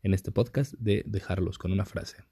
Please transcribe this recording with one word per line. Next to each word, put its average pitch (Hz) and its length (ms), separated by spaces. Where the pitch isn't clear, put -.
en 95 120
este - 180
podcast 135 480
de 104 260
dejarlos 92 520
con 85 120
una 95 140
frase. - 460